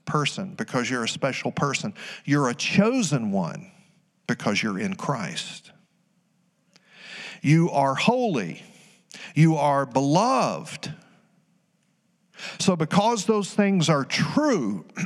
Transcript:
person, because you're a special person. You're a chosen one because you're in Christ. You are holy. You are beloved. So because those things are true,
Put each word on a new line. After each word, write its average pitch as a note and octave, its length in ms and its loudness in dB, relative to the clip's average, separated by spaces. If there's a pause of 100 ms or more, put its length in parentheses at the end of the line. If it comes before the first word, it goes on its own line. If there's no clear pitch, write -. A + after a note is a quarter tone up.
person, C3+ 480 -4
because A#2 360 -4
you're B2 140 -2
a A2 60 -4
special B2+ 420 -4
person. C3 420 -2 (300)
You're C#3+ 240 2
a A#2+ 80 0
chosen F#3 760 2
one F2 400 -4 (560)
because A2 360 -2
you're G2 160 -4
in F#2+ 160 -4
Christ. - 760 -8 (1700)
You E3 300 6
are C#3 240 2
holy. G3+ 680 0 (720)
You D#3+ 220 6
are C#3+ 280 2
beloved. C#3+ 1080 0 (1600)
So F#3 200 2
because G3+ 480 2
those G#3+ 280 0
things G3 360 2
are C#3 160 2
true, D#3 800 0 (200)